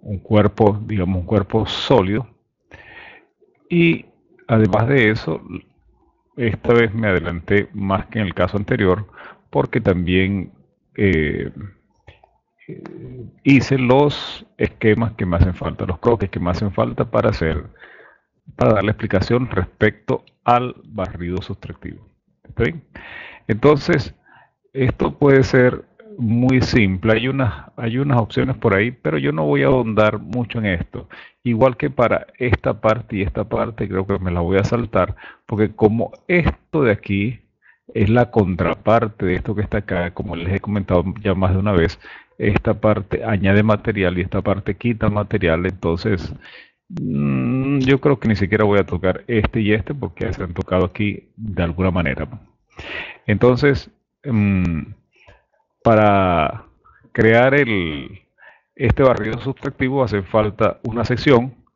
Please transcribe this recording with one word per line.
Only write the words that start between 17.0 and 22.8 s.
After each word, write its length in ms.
para 180
hacer, 360
para 160
darle 180
explicación 580
respecto 760
al 320
barrido 580
sustractivo. 640
¿Está 220
bien? 180